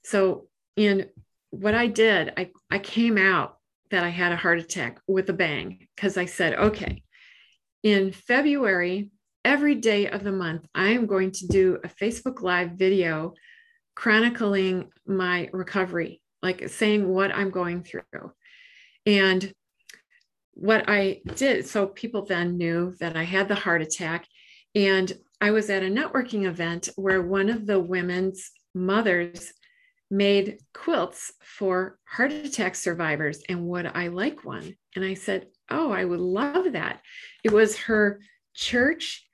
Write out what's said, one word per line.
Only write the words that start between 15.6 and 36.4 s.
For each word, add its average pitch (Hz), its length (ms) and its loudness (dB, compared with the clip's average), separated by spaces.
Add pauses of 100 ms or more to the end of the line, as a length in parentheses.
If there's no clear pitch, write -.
like, 180 260 -4
saying 208 400 2
what 190 260 2
I'm 196 160 -2
going 175 340 -4
through." - 500 -14 (720)
And 190 480 4 (1000)
what 214 360 2
I 196 320 0 (140)
did, 262 300 0
so 202 220 0
people 208 380 -6
then 175 320 -2
knew 170 420 -2
that 165 160 -6
I 160 80 -2
had 190 240 0
the 202 80 0
heart 170 260 0
attack. 165 460 -6 (480)
And 190 360 4 (300)
I 208 100 4
was 208 180 2
at 196 140 0
a 185 40 -2
networking 233 600 -2
event 170 480 -4
where 190 260 2
one 190 280 0
of 220 180 -4
the 202 120 2
women's 180 680 -2 (240)
mothers 185 760 0 (580)
made 202 500 2 (140)
quilts - 680 -4
for 185 640 -4
heart 269 260 -2
attack 277 440 -4
survivors 156 760 -4
and 175 180 -4
would 175 200 -4
I 175 200 -6
like 202 380 -6
one? - 300 -12 (200)
And 185 80 -4
I 190 120 -4
said, 190 320 -6 (220)
"Oh, 294 220 0
I 185 140 0
would 175 160 -2
love 285 520 0